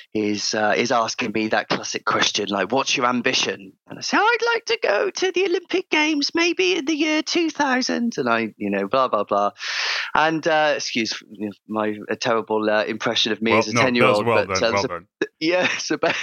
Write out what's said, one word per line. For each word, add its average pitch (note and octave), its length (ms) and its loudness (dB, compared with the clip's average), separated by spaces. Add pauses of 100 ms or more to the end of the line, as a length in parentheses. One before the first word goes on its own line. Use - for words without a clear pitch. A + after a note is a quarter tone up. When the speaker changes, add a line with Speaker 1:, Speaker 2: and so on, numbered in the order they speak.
(120)
Speaker 1:
is, G#2 420 -2
uh, G#2+ 220 2
is A#2+ 160 0
asking A2+ 400 0
me A2 160 0
that G#2+ 200 -2
classic - 360 -6
question, G#2 460 0
like, G2 220 -2
"What's C3+ 220 0
your B2 120 0
ambition?" A#2+ 640 -2 (160)
And - 100 -16
I - 40 -14
say, - 160 -2
"I'd A#4 360 2
like A#4 120 -6
to A4+ 160 -2
go G4+ 280 2
to F#4 220 -2
the F#4 140 0
Olympic F#4 420 -2
Games, D4+ 460 0
maybe F4 420 2
in D#4+ 80 -4
the D#4+ 100 0
year D#4 280 0
two E4+ 260 0
thousand." B3 720 -2
And B2+ 100 0
I, A2+ 300 2
you G#2 120 -2
know, G2+ 160 0
blah, B2+ 220 2
blah, G#2 160 0
blah. G2+ 280 0 (640)
And, D#3 340 2
uh, D3+ 280 2
excuse, - 540 -4
you G#2 180 -8
know, G2+ 40 -10 (160)
my, G#2+ 300 -2 (100)
a G#2+ 80 -2
terrible, A2 540 0
uh, G#2+ 140 2
impression A2+ 480 0
of G#2+ 100 -4
me A2+ 80 2
Speaker 2:
Well, A2 80 4
Speaker 1:
as A2 100 0
a A2 60 -4
Speaker 2:
no, A#2+ 60 4
that A2+ 40 4
was - 20 4
Speaker 1:
ten-year-old, A#2+ 400 4
Speaker 2:
well A2 200 2
Speaker 1:
but, F#2+ 140 -2
Speaker 2:
done, B2 40 0
Speaker 1:
uh, A2+ 80 2
Speaker 2:
well G2+ 100 2
Speaker 1:
the, - 60 -2
Speaker 2:
done. F2 180 -8 (140)
Speaker 1:
<laughs> - 200 -6
yeah, E3+ 240 0
it's - 240 -4
the D#3 100 -2
be-, E3+ 140 0 (100)